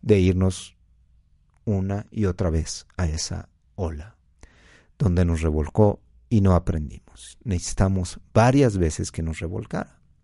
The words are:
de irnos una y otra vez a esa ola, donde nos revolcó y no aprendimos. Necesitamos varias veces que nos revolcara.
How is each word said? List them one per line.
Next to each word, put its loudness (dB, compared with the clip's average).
de 4
irnos 0
una -4
y -4
otra -2
vez -4
a -2
esa -8
ola, -10
donde 2
nos 0
revolcó 2
y 2
no 6
aprendimos. -6
Necesitamos -2
varias 4
veces -2
que -8
nos -6
revolcara. -10